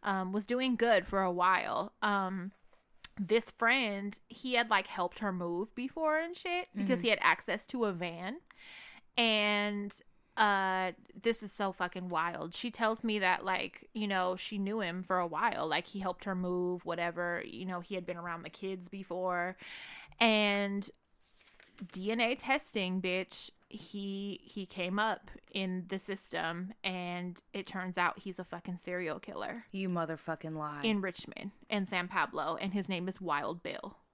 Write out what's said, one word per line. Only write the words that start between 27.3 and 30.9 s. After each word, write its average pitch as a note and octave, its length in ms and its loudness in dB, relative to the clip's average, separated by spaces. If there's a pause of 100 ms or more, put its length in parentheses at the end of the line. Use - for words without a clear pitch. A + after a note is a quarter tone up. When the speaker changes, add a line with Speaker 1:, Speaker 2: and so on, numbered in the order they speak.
Speaker 1:
it G3 120 -4
turns F#3 320 -6
out F3 200 2
he's F#3 200 -8
a F#3 60 -8
fucking F3 320 -8
serial F3+ 420 -4
killer. G#3 540 -8
Speaker 2:
You F#3+ 160 -2
motherfucking D#3+ 680 -4
lie. D3 280 -4
Speaker 1:
In G#3+ 160 4